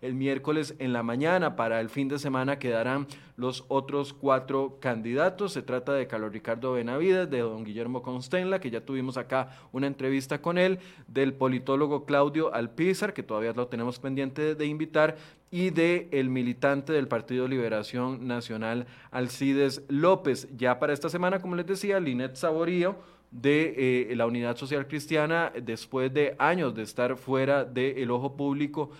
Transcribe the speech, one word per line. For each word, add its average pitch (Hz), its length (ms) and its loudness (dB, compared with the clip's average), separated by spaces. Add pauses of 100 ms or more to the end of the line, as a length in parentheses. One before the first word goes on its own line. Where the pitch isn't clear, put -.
el 127 140 -4
miércoles 139 640 0
en 127 140 -2
la 117 100 0
mañana. 147 540 2
Para 113 240 0
el 113 100 -4
fin 139 180 -2
de 143 100 -2
semana 135 400 0
quedarán 127 480 0 (300)
los 127 320 -4
otros 139 460 -2
cuatro 135 640 0
candidatos. 135 720 0
Se 147 100 -6
trata 127 300 -2
de 135 140 0
Carlos 107 260 -6
Ricardo 117 400 -4
Benavides, 156 560 2
de 131 120 0
don 113 240 -4
Guillermo 117 380 -6
Constenla, 180 580 -2
que 131 100 -8
ya 113 100 -4
tuvimos 131 380 -4
acá 131 320 0 (220)
una 135 140 -2
entrevista 135 540 -2
con 170 180 0
él, 185 200 4 (280)
del 135 280 2
politólogo 135 720 2
Claudio 143 460 4
Alpizar, 170 600 0
que 131 100 -6
todavía 110 300 -2
lo 123 160 -4
tenemos 120 320 -4
pendiente 139 560 -2
de 151 100 -2
invitar, 156 500 2 (320)
y 180 220 0
de 170 400 4
el 135 180 2
militante 131 640 0
del 143 140 2
Partido 127 400 0
Liberación 123 800 -2
Nacional, 120 600 -4 (260)
Alcides 135 760 0
López. 156 680 4
Ya 123 240 2
para 147 120 2
esta 143 160 -2
semana, 180 320 0
como 180 140 -6
les 175 120 -2
decía, 190 340 0
Linet 131 340 -2
Saborío, 175 640 0 (320)
de, 127 840 2
eh, 117 40 0
la 117 80 4
Unidad 120 320 0
Social 139 300 -4
Cristiana, 151 720 0
después 127 540 -4
de 147 240 2
años 151 360 2
de 110 80 -6
estar 123 340 -2
fuera 135 480 2
del 127 460 -2
ojo 131 260 -2
público, 143 640 -2